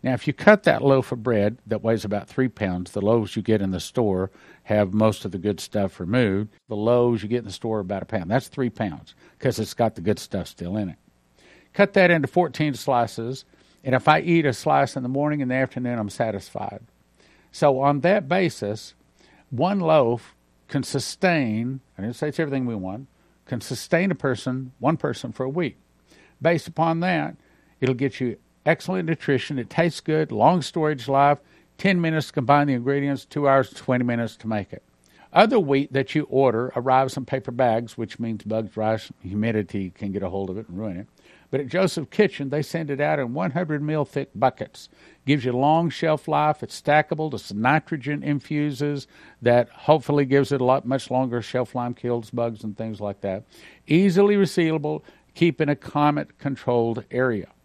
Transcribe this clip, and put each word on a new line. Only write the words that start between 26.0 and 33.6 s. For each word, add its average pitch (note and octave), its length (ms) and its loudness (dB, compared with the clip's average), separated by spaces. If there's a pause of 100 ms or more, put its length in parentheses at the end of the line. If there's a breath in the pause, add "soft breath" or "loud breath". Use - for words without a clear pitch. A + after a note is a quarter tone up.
Based E3+ 260 2
upon E3 340 0
that, E3+ 360 -2 (420 soft breath)
it'll B2+ 160 0
get C3 240 -4
you A#2+ 180 -4 (280)
excellent E3+ 420 0
nutrition. C#3+ 520 -2
It A2+ 100 -8
tastes E3 300 0
good, D#3 320 -2
long C#3 320 4
storage D3 440 -4
life, C#3 320 4 (380 soft breath)
ten F#3 240 2
minutes D#3+ 260 0
to - 60 -18
combine C#3+ 340 4
the C#3 60 0
ingredients, C#3 520 -2
two C#3+ 220 -2
hours, C3+ 220 4